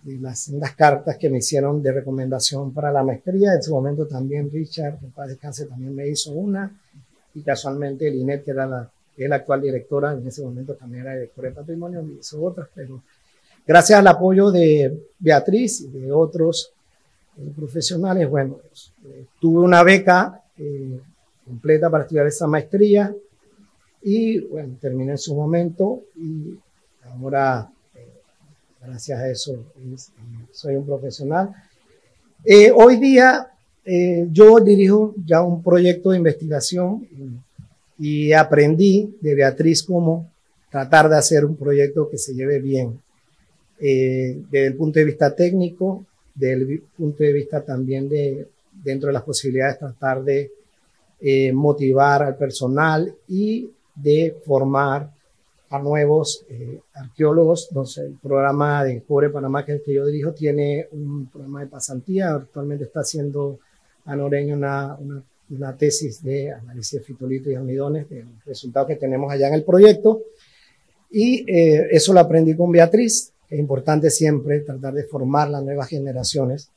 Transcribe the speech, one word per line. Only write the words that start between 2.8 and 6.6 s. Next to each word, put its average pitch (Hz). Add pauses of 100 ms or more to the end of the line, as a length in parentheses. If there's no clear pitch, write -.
la 143
maestría. 185
En -
su 156
momento 143
también 143
Richard, 156
que 139
en 123
paz 143
descanse, 139
también 131
me 143
hizo 147
una, 196 (540)